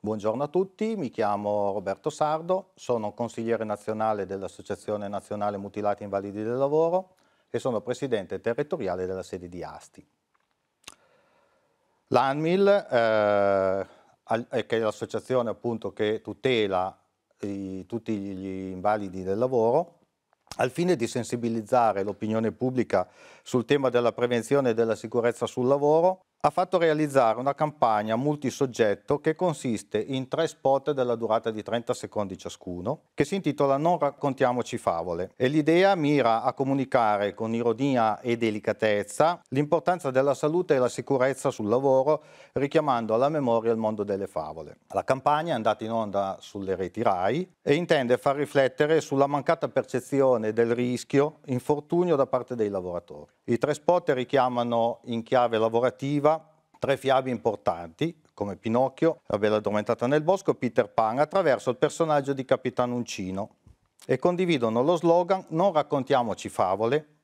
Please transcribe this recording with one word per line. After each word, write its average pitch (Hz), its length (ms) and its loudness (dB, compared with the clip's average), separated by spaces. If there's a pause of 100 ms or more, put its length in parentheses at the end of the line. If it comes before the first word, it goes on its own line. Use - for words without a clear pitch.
Buongiorno 110 380 -2
a 147 60 -4
tutti, 196 480 -2
mi 156 120 -4
chiamo 104 640 -2
Roberto 98 380 -4
Sardo, 160 640 -2
sono 110 400 -4
consigliere 113 500 -2
nazionale 107 640 -2
dell'Associazione 98 840 -8
Nazionale 104 480 -6
Mutilati 101 460 -4
Invalidi 101 400 -6
del 117 160 -4
Lavoro 160 560 0 (340)
e 123 100 -4
sono 117 220 -2
presidente 117 640 -4
territoriale 117 640 -4
della 92 160 -6
sede 90 260 -12
di 87 140 -12
Asti. - 440 -18 (2000)
L'anmil, 151 600 2
eh, 104 1160 2 (380)
al-, 117 260 -4
eh, 117 160 -2
che 117 100 -2
è 113 40 0
l'associazione 113 680 -2
appunto 110 460 -6
che 107 260 -2
tutela 101 760 0 (460)
i, 98 460 -8
tutti 113 280 -6
gli 95 580 -8
invalidi 95 500 -2
del 95 160 -2
lavoro, 127 640 0 (580)
al 123 120 0
fine 175 260 0
di 117 100 -2
sensibilizzare 117 960 0
l'opinione 110 500 -2
pubblica 117 560 -2 (340)
sul 123 220 0
tema 139 240 2
della 120 240 2
prevenzione 123 560 0
e 117 60 2
della 113 220 2
sicurezza 117 500 -2
sul 123 200 -4
lavoro, 151 540 2 (240)
ha 151 60 4
fatto 185 260 -2
realizzare 147 640 4
una 139 140 0
campagna 113 640 0
multisoggetto 127 1000 0
che 156 160 0
consiste 135 640 -4
in 131 300 -6
tre 160 180 -2
spot 135 440 0
della 127 240 0
durata 113 360 0
di 107 120 -6
trenta 117 320 -4
secondi 101 420 -6
ciascuno, 90 680 -8 (100)
che 143 100 2
si 196 120 -4
intitola 139 420 0
Non 165 200 2
raccontiamoci 131 800 0
favole, 87 600 -4
e 127 120 0
l'idea 160 460 4
mira 139 480 2
a 123 100 0
comunicare 123 800 0
con 113 220 -4
ironia 117 680 0
e 120 160 -2
delicatezza 110 1120 0
l'importanza 147 640 0
della 131 240 4
salute 160 400 0
e 135 40 4
la 123 120 2
sicurezza 135 600 0
sul 110 160 -6
lavoro, 135 580 2 (280)
richiamando 131 600 0
alla 131 160 2
memoria 117 420 0
il 113 60 0
mondo 110 260 -2
delle 98 220 -4
favole. 78 640 -10
La 95 140 -2
campagna 147 500 0
è 135 40 0
andata 110 260 0
in 113 100 -6
onda 101 480 -2
sulle 95 360 -6
reti 95 260 -6
rai 110 480 0 (120)
e - 100 2
intende 143 460 2
far 139 180 0
riflettere 147 640 2
sulla 139 260 2
mancata 143 440 0
percezione 127 840 2
del 117 220 2
rischio 123 720 0
infortunio 151 680 0
da 135 100 4
parte 123 280 -2
dei 110 140 0
lavoratori. 87 640 -8 (120)
I 120 120 0
tre 143 160 0
spot 175 380 -2
richiamano 123 920 0
in 117 180 -6
chiave 120 340 2
lavorativa 127 760 0 (460)
tre 135 200 0
fiabe 131 320 0
importanti, 101 920 -4 (140)
come 101 220 -6
Pinocchio, 131 680 0
La 107 120 -2
bella 107 180 2
addormentata 107 500 -2
nel 147 140 2
bosco 175 300 0
e 135 40 2
Peter 117 360 0
Pan, 110 280 0
attraverso 151 520 2
il 117 80 -2
personaggio 147 560 0
di 131 100 -6
Capitano 123 500 0
Uncino, 101 640 -6 (480)
e 165 140 0
condividono 160 640 0
lo 170 140 2
slogan 175 520 2
"Non 175 240 0
raccontiamoci 127 800 0
favole, 110 720 0